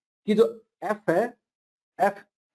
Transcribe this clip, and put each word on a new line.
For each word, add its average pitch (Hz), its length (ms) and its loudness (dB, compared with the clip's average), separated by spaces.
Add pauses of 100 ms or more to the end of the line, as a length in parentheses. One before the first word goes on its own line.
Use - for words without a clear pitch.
(260)
कि 214 80 0
जो 226 320 0 (180)
एफ 208 260 -6
है, 202 280 0 (640)
F, 202 240 0 (300)